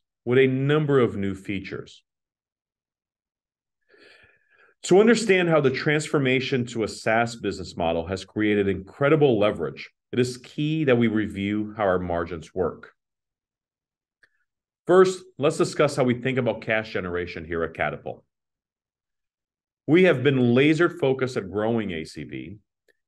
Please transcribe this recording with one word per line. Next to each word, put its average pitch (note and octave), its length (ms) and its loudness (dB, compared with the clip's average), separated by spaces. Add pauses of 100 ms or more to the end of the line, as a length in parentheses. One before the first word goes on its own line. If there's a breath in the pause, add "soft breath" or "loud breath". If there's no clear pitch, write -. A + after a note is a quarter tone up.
(260)
with B2 120 2
a C3+ 80 6
number C#3 540 2
of G2+ 180 2
new G2 160 -2
features. - 720 -12 (2750 soft breath)
To F3+ 160 6
understand G#3 500 4
how D#3+ 100 4
the C3 120 2
transformation C3+ 960 -2
to A2+ 160 -6
a G2 40 -2
SaaS A#2 480 -2
business F#2+ 400 -8
model E2 300 -2
has F#2+ 200 -8
created G#2 420 -2
incredible C#3 720 0
leverage, G2 500 -2 (220)
it G#2+ 60 -10
is B2 200 -2
key D#3 480 -4
that B2 120 4
we A#2 80 2
review G#2 720 -4
how G#2+ 60 -2
our F#2 160 2
margins E2+ 520 -6
work. - 420 -6 (1900)
First, F#3 360 4 (140)
let's D3+ 220 0
discuss D3+ 360 0
how C#3 80 2
we B2 160 0
think C3 200 -2
about A2+ 240 -2
cash A2 300 -4
generation F2 520 -6
here E2 180 -4
at D#2+ 120 -6
Catapult. D2 480 -8 (1600)
We F3+ 200 4
have D3 180 2
been B2+ 320 4
laser D3+ 340 4
focused C3 480 -2
at F#2+ 140 -8
growing G#2+ 400 -2
A D#2+ 140 -8
C D#2 180 -14
V, C#2 340 -14 (500)